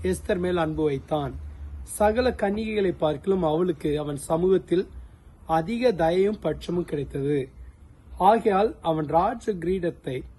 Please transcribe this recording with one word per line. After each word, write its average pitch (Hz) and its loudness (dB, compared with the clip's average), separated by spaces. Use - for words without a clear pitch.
எஸ்தர் 185 -2
மேல் 180 -2
அன்பு 156 0
வைத்தான். 139 -2
சகல 226 2
கன்னிகைகளை 208 0
பார்க்கிலும் 170 0
அவளுக்கு 156 0
அவன் 147 -4
சமூகத்தில் 175 0
அதிக 214 2
தயையும் 185 2
பட்சமும் 170 -2
கிடைத்தது. 139 -2
ஆகையால் 214 4
அவன் 156 0
ராஜ 208 0
கிரீடத்தை 170 -4